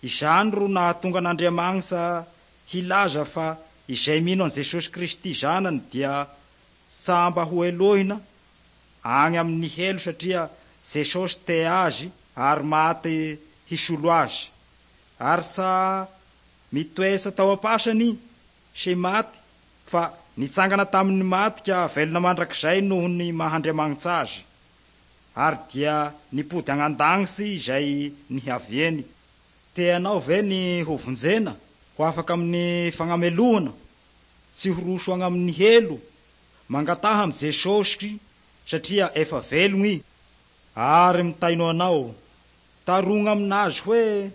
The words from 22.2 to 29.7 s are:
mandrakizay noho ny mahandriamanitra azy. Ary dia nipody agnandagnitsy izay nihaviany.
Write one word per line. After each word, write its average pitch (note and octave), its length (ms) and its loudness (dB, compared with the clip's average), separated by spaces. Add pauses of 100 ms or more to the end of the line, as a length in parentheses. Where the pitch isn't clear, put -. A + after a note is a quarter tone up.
mandrakizay F3+ 580 0
noho F#3+ 260 0
ny F3 240 -2
mahandriamanitra D#3 920 -2
azy. - 200 -10 (920)
Ary C#3+ 220 0 (140)
dia D3 420 -2 (180)
nipody D3 400 -6
agnandagnitsy E3 840 0
izay C#3+ 560 -2 (180)
nihaviany. C3 760 -4 (680)